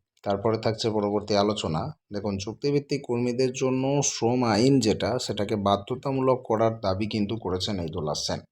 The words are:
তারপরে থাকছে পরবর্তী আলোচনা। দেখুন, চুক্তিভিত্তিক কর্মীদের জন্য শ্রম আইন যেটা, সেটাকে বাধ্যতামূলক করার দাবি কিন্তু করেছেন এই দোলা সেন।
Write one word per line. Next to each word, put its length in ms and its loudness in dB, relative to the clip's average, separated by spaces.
তারপরে 360 0
থাকছে 300 -2
পরবর্তী 460 0
আলোচনা। 600 0
দেখুন, 260 -4
চুক্তিভিত্তিক 640 -2
কর্মীদের 520 0
জন্য 520 0
শ্রম 420 0
আইন 320 6
যেটা, 400 0
সেটাকে 440 -2
বাধ্যতামূলক 800 0
করার 360 2
দাবি 280 -2
কিন্তু 300 -2
করেছেন 420 -2
এই 120 -4
দোলা 240 -4
সেন। 240 -4